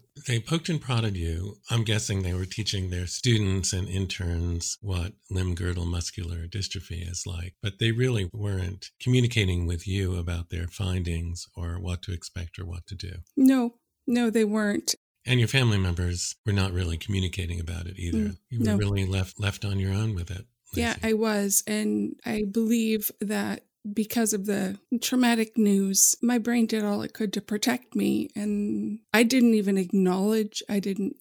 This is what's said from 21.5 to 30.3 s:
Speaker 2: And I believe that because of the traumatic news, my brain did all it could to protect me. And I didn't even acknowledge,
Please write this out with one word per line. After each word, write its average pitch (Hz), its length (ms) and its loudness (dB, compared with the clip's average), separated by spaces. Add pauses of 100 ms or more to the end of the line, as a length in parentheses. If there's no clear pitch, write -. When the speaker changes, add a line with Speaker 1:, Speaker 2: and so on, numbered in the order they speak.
Speaker 2:
And 214 480 -2 (100)
I 214 240 -2
believe 220 600 0 (100)
that 202 440 -4 (280)
because 220 400 0
of 196 120 -4
the 196 320 -2 (240)
traumatic 240 560 2
news, 196 640 4
my 240 160 2
brain 233 280 2
did 220 180 0
all 208 180 0
it - 120 -8
could 214 200 -4
to 202 80 -4
protect 233 540 -2
me. 208 400 0
And 208 640 -4 (140)
I 220 100 6
didn't 240 320 6
even 202 220 4
acknowledge, 190 920 2